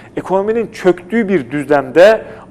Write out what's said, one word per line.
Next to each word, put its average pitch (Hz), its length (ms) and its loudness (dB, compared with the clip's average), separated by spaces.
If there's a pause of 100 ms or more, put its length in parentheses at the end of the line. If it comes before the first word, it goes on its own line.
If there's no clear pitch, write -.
(180)
Ekonominin 208 540 -4
çöktüğü 190 580 -2
bir 139 220 -2
düzlemde 147 760 2 (260)